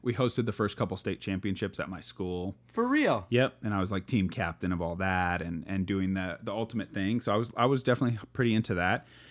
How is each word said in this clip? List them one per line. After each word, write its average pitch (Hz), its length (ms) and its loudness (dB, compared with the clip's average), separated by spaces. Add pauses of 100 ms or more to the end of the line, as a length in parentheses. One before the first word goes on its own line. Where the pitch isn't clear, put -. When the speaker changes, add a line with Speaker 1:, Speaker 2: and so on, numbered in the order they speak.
Speaker 1:
we 120 120 0
hosted 123 320 2
the 104 60 -2
first - 260 -2
couple 95 180 0
state - 240 -4
championships 98 580 -2
at 76 120 -4
my 90 100 -10
school. 90 560 -4 (120)
Speaker 2:
For 233 200 0
real? 202 400 4
Speaker 1:
Yep, 127 260 4 (100)
and 104 100 0
I 98 60 2
was, 98 120 0
like, 95 140 -2
team 95 240 2
captain 90 420 -2
of 85 80 0
all 85 160 -2
that, 90 460 2
and, 85 240 -6
and 95 180 0
doing 95 300 0
the, 92 280 -4
the 110 100 -4
ultimate 113 420 -4
thing. 104 260 0
So 104 140 0
I - 20 4
was, 113 180 -2
I 117 120 -6
was 131 160 0
definitely 120 360 2 (140)
pretty 120 220 2
into 110 200 0
that. 92 320 0 (240)